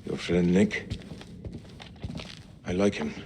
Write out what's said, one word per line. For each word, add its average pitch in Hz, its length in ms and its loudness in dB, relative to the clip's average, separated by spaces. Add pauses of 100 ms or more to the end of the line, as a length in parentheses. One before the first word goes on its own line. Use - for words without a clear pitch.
Your - 120 -4
friend 87 360 4
Nick? - 460 2 (1700)
I 92 60 -2
like 98 200 6
him. - 200 -4 (120)